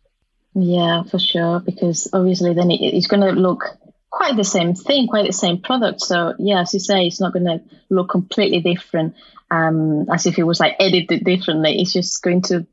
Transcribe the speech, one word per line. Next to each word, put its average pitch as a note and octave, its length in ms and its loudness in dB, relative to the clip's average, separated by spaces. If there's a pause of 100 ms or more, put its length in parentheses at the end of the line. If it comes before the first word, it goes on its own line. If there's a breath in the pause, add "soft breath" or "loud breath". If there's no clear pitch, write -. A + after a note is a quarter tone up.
(540)
Yeah, F3 500 0
for - 160 -4
sure, E3+ 400 -2
because F3 540 -4
obviously F#3 400 2
then F3 180 2
it, - 100 0
it's - 260 0
gonna G3+ 260 4
look F#3 300 2 (460)
quite - 280 -2
the G#3 80 2
same F3+ 280 0
thing, C4 340 0
quite G#3+ 200 0
the F#3+ 60 -4
same F3+ 280 -2
product. B3 400 -2
So E3+ 380 -2
yeah, F#3+ 220 2
as F3 120 -4
you G3 60 -2
say, F#3 260 0
it's F3 140 -4
not F3+ 140 -2
gonna F3 280 -2 (280 loud breath)
look F#3 200 0
completely F#3 520 0
different, E3+ 540 -2 (360 loud breath)
um, D#3+ 580 0
as E3+ 160 0
if F3 140 0
it E3+ 40 4
was, E3+ 160 2
like, D#3 200 2
edited F3+ 460 2
differently. E3 560 0
It's F3+ 100 -2
just - 320 -2
going F3+ 200 2
to F3 300 -2